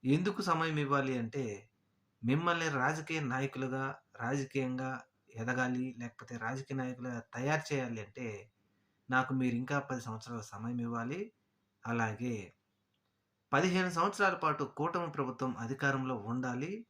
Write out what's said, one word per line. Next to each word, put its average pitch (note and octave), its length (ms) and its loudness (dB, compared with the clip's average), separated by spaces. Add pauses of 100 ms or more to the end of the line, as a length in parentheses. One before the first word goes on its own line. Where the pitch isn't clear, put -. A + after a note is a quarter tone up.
ఎందుకు F3+ 380 4
సమయం D#3+ 360 2
ఇవ్వాలి C3+ 400 4
అంటే, A2+ 520 -4 (540)
మిమ్మల్ని E3 460 4
రాజకీయ D3+ 500 2
నాయకులుగా, C3+ 800 -2 (200)
రాజకీయంగా C3 840 -2 (320)
ఎదగాలి, B2 640 0
లేకపోతే A#2+ 380 -10
రాజకీయ C3 400 -4
నాయకులుగా B2 460 -4 (100)
తయారు D3 400 0
చేయాలి A#2 320 -2
అంటే, G#2+ 460 -8 (580)
నాకు C3 240 2
మీరు B2+ 220 2
ఇంకా C3 240 0
పది C3 220 -4
సంవత్సరాల A2+ 400 -8
సమయం A2+ 380 -6
ఇవ్వాలి. A#2+ 540 -4 (540)
అలాగే A2 680 -2 (1000)
పదిహేను F3+ 360 4
సంవత్సరాల F#3 440 4
పాటు D3+ 300 2
కూటమి E3+ 480 0
ప్రభుత్వం B2+ 460 -2
అధికారంలో C3 580 0
ఉండాలి B2+ 760 -4